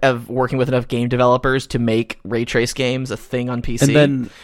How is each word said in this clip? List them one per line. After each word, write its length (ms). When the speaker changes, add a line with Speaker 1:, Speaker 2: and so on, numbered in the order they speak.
Speaker 1:
of 260
working 300
with 80
enough 200
game 220
developers 560
to 140
make 440
ray 220
trace 260
games 380
a 80
thing 320
on 140
P 140
C. 80
Speaker 2:
And 100
then 340